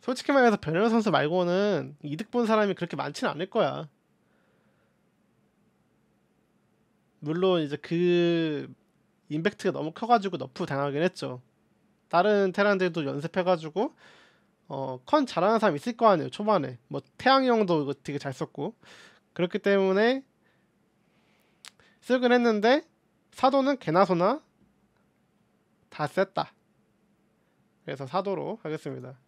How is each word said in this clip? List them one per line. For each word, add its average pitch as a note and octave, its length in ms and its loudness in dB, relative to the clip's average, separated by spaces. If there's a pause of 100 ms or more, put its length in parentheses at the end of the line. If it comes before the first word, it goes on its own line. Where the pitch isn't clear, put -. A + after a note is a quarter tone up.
솔직히 C4 300 -6
말해서 B3 260 6
변현우 F3+ 320 0
선수 A3 220 2
말고는 E3+ 880 0
이득 D#3 300 -8
본 A#3+ 160 0
사람이 G#3 260 2
그렇게 - 220 -8
많진 D3 320 -6
않을 E3 220 -6
거야. D3+ 380 -2 (3250)
물론 F3 420 0
이제 C#3+ 160 -6
그 E3+ 960 0 (580)
임팩트가 E3+ 420 -2
너무 D3 200 -6
커가지고 G3+ 460 0
너프 C3 280 -8
당하긴 C#3+ 380 -4
했죠. C3+ 380 -4 (680)
다른 G3 440 2
테란들도 F#3 520 0
연습해가지고, E3 880 -2 (760)
어, C3+ 360 -8
컨 D4 200 2
잘하는 G#3 340 0
사람 E3+ 160 2
있을 A3+ 220 -6
거 A#3 120 4
아니에요, D3+ 200 2
초반에. E3 480 -2 (100)
뭐 B2+ 140 -8 (160)
태양이 C4+ 300 4
형도 G3+ 360 2
이거 C#3 100 -6 (100)
되게 C#3+ 160 -8
잘 C3+ 140 -8
썼고. D3+ 420 -8 (580)
그렇기 F3+ 260 -4
때문에 G3+ 640 2 (1800)
쓰긴 B3 300 2
했는데 A#3+ 520 4 (480)
사도는 C4+ 460 2
개나 F3 280 4
소나 F#3+ 360 0 (1500)
다 D3+ 180 -6
셌다. F#3 460 -4 (1300)
그래서 C#3 220 -10
사도로 F#3 560 -4
하겠습니다. C3 540 -10 (100)